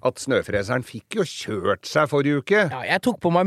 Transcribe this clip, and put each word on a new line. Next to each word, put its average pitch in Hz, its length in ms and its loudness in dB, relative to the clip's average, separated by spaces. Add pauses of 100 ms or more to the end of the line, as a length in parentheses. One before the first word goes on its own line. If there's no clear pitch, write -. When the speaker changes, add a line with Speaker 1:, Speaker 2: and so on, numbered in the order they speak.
Speaker 1:
at 127 160 0
snøfreseren 104 640 0
fikk - 360 -6
jo 113 40 0
kjørt 101 640 -4
seg 156 220 2
forrige 143 320 0
uke. 202 240 4
Speaker 2:
Ja, 127 180 -6
jeg 170 220 0
tok 247 160 0
på 175 100 2
meg 180 140 4